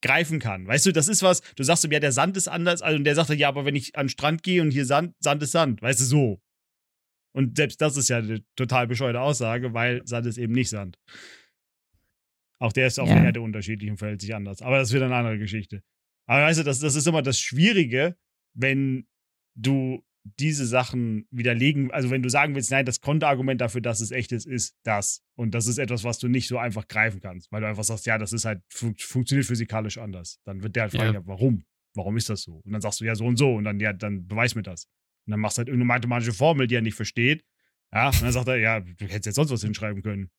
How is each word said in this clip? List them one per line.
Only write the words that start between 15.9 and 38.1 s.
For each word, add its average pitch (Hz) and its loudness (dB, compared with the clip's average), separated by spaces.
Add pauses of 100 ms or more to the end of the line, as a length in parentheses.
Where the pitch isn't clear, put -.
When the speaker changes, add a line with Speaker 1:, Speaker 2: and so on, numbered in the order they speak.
Speaker 1:
Aber 135 6
weißt 160 4
du, 160 0
das, 139 0
das 143 2
ist 147 2
immer 160 2
das 131 0
Schwierige, 160 2 (360)
wenn 135 0 (480)
du 131 0 (360)
diese 143 0
Sachen 120 0
widerlegen, 127 2
also 127 -2
wenn 131 0
du 123 -2
sagen 143 2
willst, 139 -4
nein, 135 2
das 127 -4
Konterargument 139 0
dafür, 120 -2
dass 110 -2
es 110 -6
echt 123 -6
ist, 117 -6
ist 127 -6
das. 104 -2 (120)
Und 117 -4
das 113 0
ist 120 -2
etwas, 117 -2
was 117 -4
du 123 -2
nicht 123 0
so 123 -4
einfach 110 -6
greifen 107 0
kannst, 90 -14
weil 107 -4
du 107 -2
einfach 107 -6
sagst, 107 -4
ja, 113 0
das 104 -6
ist 117 -4
halt 107 -4
fun-, 117 -6
funktioniert 135 0
physikalisch 110 -4
anders. 92 -14
Dann 95 -10
wird 101 -6
der 117 2
halt 104 -4
fragen, 110 2
Speaker 3:
Ja. 101 -2
Speaker 1:
ja, 85 -16
warum? 98 2 (320)
Warum 101 -4
ist 113 -4
das 104 -4
so? 82 -18
Und 101 -12
dann 107 -4
sagst 104 -6
du, 110 -6
ja, 113 0
so 107 -4
und 123 2
so. 135 4
Und 104 -2
dann, 104 -4
ja, 107 0
dann 95 -6
beweis 113 0
mir 110 -4
das. 90 -12 (400)
Und 107 -6
dann 107 -2
machst 107 -2
du 120 -2
halt 117 -2
irgendeine 123 2
mathematische 120 0
Formel, 135 4
die 120 2
er 120 2
nicht 110 -2
versteht. 120 0 (480)
Ja, 123 2
und - 4